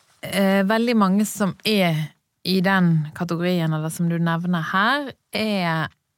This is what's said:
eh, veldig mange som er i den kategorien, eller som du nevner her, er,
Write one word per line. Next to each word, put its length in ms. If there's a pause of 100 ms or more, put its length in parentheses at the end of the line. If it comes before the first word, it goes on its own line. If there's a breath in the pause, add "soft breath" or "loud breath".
(240)
eh, 400
veldig 340
mange 300
som 240 (160)
er 320 (480)
i 160
den 300 (240)
kategorien, 580
eller 160
som 180
du 80
nevner 540
her, 400 (240)
er, 540 (280)